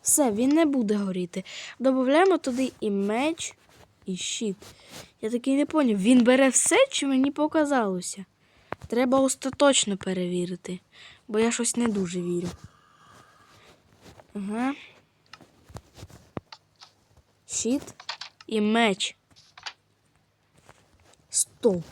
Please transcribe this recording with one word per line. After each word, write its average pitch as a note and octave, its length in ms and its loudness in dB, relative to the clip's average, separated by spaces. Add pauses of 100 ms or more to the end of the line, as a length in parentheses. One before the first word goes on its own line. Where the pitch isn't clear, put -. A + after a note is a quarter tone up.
Все, C#4 280 2
він A#3 200 0
не D#4+ 140 4
буде B3+ 300 0
горіти. F#3 500 -4 (340)
Добавляємо C4+ 600 4
туди C4 420 -2
і G#3+ 100 -4
меч, G#3+ 640 -4 (520)
і F#3+ 100 -6
щит. G3 400 -6 (640)
Я A3 100 -6
таки B3 260 0
не D4 100 2
поняв, C4 320 2
він A#3 260 6
бере C4 240 6
все, - 280 2 (140)
чи - 160 -4
мені C4+ 240 2
показалося? C#4 960 -2 (600)
Треба B3+ 340 2
остаточно C4 760 2
перевірити, F3+ 840 -6 (480)
бо G#3+ 100 -2
я A3+ 140 2
щось A#3 240 -4
не A#3+ 120 0
дуже F#3+ 320 -2
вірю. F3 280 -4 (1900)
Ага. G#3+ 400 -6 (2750)
Щит - 360 -2 (640)
і G#3+ 140 -2
меч. G#3+ 560 0 (2250)
Стоп. - 600 -2